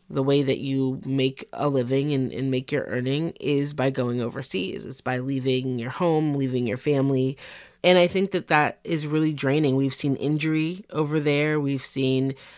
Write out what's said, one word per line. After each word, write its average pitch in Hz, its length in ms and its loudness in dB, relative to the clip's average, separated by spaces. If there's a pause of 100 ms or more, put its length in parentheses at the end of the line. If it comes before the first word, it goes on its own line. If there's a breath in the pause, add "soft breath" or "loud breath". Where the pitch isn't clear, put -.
the 143 140 -2
way 139 220 4
that 131 140 0
you 135 460 -2
make 135 480 -2
a 147 160 -2
living 135 440 0
and, 131 200 0
and 131 200 -2
make 131 180 -4
your 147 140 -2
earning 135 560 -2
is 143 340 0
by 135 160 0
going 123 300 -2
overseas. 135 680 -6
It's 123 140 -14
by 127 180 -4
leaving 131 600 -2
your 120 100 -6
home, 156 440 0
leaving 127 340 0
your 117 80 -2
family, 135 600 2 (480 loud breath)
and 180 140 8
I 175 80 6
think 190 240 0
that 175 180 -2
that 151 360 2
is 156 220 -2
really 156 260 2
draining. 139 440 2
We've 135 180 2
seen 139 220 0
injury 156 760 -2
over 156 280 0
there. 151 400 2
We've 139 260 -2
seen, 131 500 0 (240 soft breath)